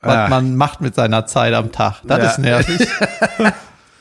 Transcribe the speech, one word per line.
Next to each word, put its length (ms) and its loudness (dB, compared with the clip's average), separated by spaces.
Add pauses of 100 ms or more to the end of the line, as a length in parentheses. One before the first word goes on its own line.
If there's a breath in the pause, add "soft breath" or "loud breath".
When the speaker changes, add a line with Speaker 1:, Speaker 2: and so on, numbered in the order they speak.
Speaker 1:
was 140 2
Speaker 2:
Ah. 140 2
Speaker 1:
man 260 2
macht 260 0
mit 140 -4
seiner 300 0
Zeit 280 0
am 180 -2
Tag. 340 -2
Das 140 0
Speaker 2:
Ja. 100 2
Speaker 1:
ist 100 0
nervig. 540 2
Speaker 2:
<laughs> 40 -4 (1040 loud breath)